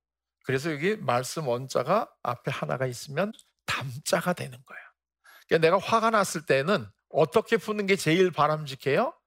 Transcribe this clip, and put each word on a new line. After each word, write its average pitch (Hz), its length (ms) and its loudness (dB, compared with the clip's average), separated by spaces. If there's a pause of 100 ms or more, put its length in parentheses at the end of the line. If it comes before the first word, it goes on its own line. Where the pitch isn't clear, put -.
(440)
그래서 135 280 -2
여기 180 240 -2
말씀 131 520 -2
원자가 131 600 -2 (140)
앞에 123 280 -6
하나가 135 360 -4
있으면 143 460 -6 (340)
담자가 151 680 -2
되는 135 340 -8
거예요. - 160 -18 (680)
그러니까 160 180 4
내가 180 120 6
화가 226 320 2
났을 196 360 0
때는 143 400 2 (240)
어떻게 185 460 2
푸는 208 300 -4
게 196 100 4
제일 185 360 2
바람직해요? 151 840 0 (120)